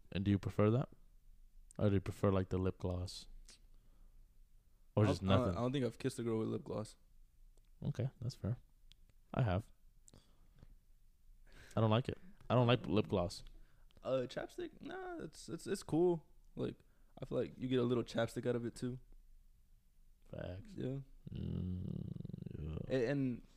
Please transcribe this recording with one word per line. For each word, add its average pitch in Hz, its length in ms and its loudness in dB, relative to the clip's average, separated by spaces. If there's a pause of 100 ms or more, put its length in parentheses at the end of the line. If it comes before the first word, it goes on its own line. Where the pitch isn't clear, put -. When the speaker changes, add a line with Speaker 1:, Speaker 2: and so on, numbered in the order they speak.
(140)
Speaker 1:
And 98 100 0
do 101 80 4
you 101 60 6
prefer 104 340 4
that, 127 180 2 (880)
or 104 120 4
do 98 60 4
you 95 60 6
prefer, 101 300 2
like, 95 180 2
the 95 80 0
lip 92 220 0
gloss, 90 460 -4 (1700)
or 107 100 8
Speaker 2:
I - 20 6
Speaker 1:
just 92 140 2
Speaker 2:
don't, 95 100 4
I 95 40 8
don't, - 100 8
Speaker 1:
nothing? 92 120 0
Speaker 2:
I 113 40 0
don't 127 120 0
think 135 120 2
I've 113 120 -4
kissed - 220 -2
a 117 40 -2
girl 113 160 2
with 110 100 0
lip 113 140 -2
gloss. 110 320 -6 (960)
Speaker 1:
Okay, 131 180 0 (140)
that's - 140 -4
fair. 101 200 -2 (800)
I - 80 2
have. 95 220 2 (2000)
I 110 60 2
don't 113 80 6
like 113 200 4
it. - 80 -4 (320)
I 107 60 2
don't 123 120 6
like 123 180 6
lip 95 220 4
gloss. 87 360 0 (600)
Speaker 2:
Uh, 131 240 0
chapstick? - 420 -8 (120)
Nah, 330 140 -10 (280)
it's, - 260 -14
it's, - 180 -8
it's 196 160 -4
cool. 170 380 4 (340)
Like, 123 200 -4 (460)
I 131 40 -8
feel 135 140 -4
like - 180 -2
you 127 100 -6
get 127 120 4
a 120 40 4
little 120 200 4
chapstick 117 440 -2
out 120 80 2
of 120 100 -2
it 110 100 -6
too. 127 220 -4 (1300)
Speaker 1:
Facts. 90 300 -8 (140)
Speaker 2:
Yeah. 131 200 -4 (380)
Speaker 1:
Mm, 90 460 -4 (800)
yeah. - 380 -4
Speaker 2:
A-, 120 120 2
and 135 320 0 (160)